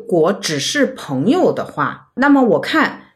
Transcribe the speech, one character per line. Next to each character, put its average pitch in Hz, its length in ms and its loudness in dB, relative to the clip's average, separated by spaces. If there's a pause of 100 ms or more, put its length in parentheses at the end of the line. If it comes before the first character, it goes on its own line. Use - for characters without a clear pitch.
果 175 260 2
只 156 260 -6
是 277 280 0
朋 143 420 -4
友 302 240 2
的 - 100 -6
话， - 520 -8
那 269 140 2
么 277 120 6
我 196 180 4
看 - 420 -2 (140)